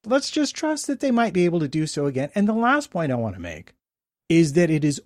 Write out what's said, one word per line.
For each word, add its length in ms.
let's 260
just 240
trust 320
that 140
they 100
might 220
be 120
able 160
to 80
do 200
so 180
again. 300
And 120
the 40
last 380
point 200
I 60
want 180
to 60
make 320
is 240
that 180
it 140
has 220